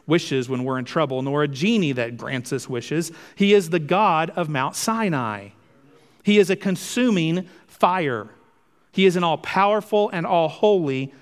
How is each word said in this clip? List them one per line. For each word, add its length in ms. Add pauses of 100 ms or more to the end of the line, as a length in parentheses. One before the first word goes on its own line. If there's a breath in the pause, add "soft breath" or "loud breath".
wishes 420
when 160
we're 160
in 40
trouble, 380
nor 220
a 40
genie 440
that 240
grants 360
us 160
wishes. 440 (240 loud breath)
He 180
is 160
the 80
God 520
of 180
Mount 260
Sinai. 760 (760 soft breath)
He 140
is 120
a 60
consuming 920 (200 loud breath)
fire. 600 (640)
He 160
is 80
an 80
all-powerful 880
and 160
all-holy 960